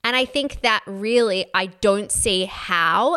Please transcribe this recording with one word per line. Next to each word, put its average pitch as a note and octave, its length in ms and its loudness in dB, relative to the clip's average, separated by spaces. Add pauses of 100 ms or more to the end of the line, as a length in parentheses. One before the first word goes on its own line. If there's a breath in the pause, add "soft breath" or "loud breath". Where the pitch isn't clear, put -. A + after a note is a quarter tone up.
And A#3 100 0
I B3+ 120 2
think C#4 340 -4
that A3 260 2
really, G#3 680 0
I F#3 140 0
don't G3 440 0
see F#3 340 0
how F#3 720 0